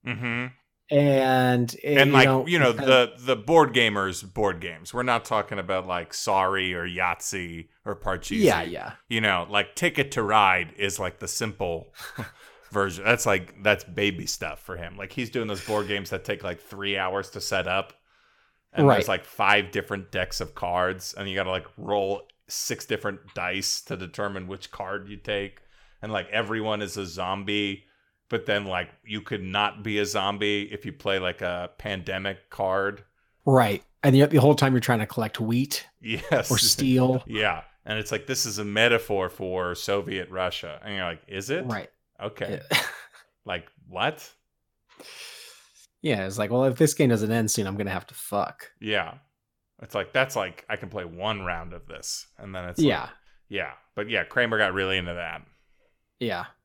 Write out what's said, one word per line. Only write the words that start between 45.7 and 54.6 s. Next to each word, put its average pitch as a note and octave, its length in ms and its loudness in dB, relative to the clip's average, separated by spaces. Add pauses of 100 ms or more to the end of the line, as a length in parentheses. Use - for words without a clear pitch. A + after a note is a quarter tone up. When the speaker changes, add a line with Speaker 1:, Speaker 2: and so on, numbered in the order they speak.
Speaker 2:
Yeah, G#2 240 0
it's G2 100 -8
like, G#2 140 -2
well, B2+ 140 2
if B2 120 0
this D#3 160 6
game C#3 160 4
doesn't G#2+ 220 2
end A2+ 180 2
soon, G#2+ 160 0
I'm F#2+ 120 -6
gonna G2+ 120 -4
have F#2+ 180 -6
to - 60 -20
fuck. - 560 -6 (100)
Speaker 1:
Yeah. G2+ 360 -4 (680)
It's - 140 -14
like, F#2+ 180 -6
that's C3+ 220 0
like, F#2 340 -6
I G#2+ 60 -4
can G#2 140 -12
play F#2+ 160 -8
one F#2+ 360 -6
round E2+ 320 -6
of F2 140 -18
this, - 400 -12 (100)
and G2 160 -14
then F2+ 120 -8
it's F2+ 140 -10
like, D#3 80 4
Speaker 2:
Yeah. E2 220 -2 (400)
Speaker 1:
yeah. F2+ 220 -6 (240)
But G#2 140 -8
yeah, G2+ 140 0
Kramer A2+ 340 0
got G2 160 2